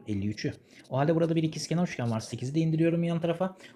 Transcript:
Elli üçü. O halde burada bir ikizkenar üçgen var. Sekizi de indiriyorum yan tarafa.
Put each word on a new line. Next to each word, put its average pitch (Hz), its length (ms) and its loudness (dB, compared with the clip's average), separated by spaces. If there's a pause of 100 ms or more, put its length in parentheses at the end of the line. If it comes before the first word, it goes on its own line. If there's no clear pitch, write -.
Elli 101 200 -2
üçü. 107 260 -4 (360)
O 131 80 -2
halde 156 180 4
burada 165 200 2
bir 160 80 2
ikizkenar 160 440 0
üçgen 117 240 -2
var. 110 80 0
Sekizi 123 360 -6
de 165 40 4
indiriyorum 165 440 2
yan 170 180 0
tarafa. 170 360 -2 (180)